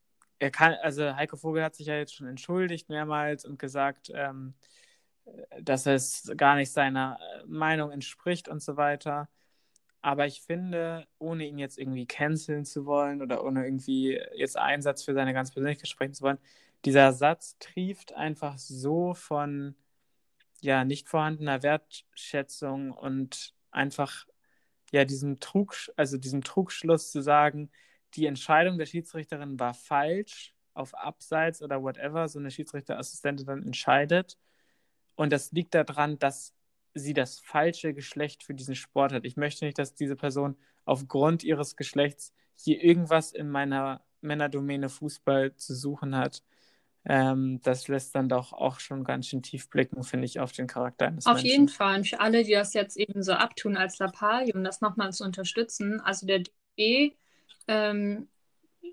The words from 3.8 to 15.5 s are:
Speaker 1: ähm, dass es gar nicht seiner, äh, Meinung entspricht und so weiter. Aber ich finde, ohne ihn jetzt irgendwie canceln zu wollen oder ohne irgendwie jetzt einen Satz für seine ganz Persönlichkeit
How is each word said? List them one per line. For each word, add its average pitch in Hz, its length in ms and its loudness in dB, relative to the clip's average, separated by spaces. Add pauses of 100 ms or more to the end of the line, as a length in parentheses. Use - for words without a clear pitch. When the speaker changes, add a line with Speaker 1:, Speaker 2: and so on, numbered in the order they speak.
Speaker 1:
ähm, 135 400 -8 (1080)
dass 139 280 0
es - 500 0
gar 143 180 8
nicht 139 160 -2
seiner, 131 480 0
äh, 82 280 -16
Meinung 156 420 0
entspricht 156 600 -6
und 151 120 -8
so 143 160 -8
weiter. 147 520 -2 (760)
Aber 143 240 0
ich - 160 -10
finde, 170 640 -6 (100)
ohne 160 300 -6
ihn 147 100 -10
jetzt 135 220 -10
irgendwie 131 260 -6
canceln 147 600 -2
zu 143 200 -8
wollen 143 380 0
oder 123 200 -4
ohne 131 220 0
irgendwie 131 560 0 (140)
jetzt 135 200 -4
einen 139 280 0
Satz 139 200 0
für 139 120 -2
seine 131 180 2
ganz 131 160 -2
Persönlichkeit 143 380 -4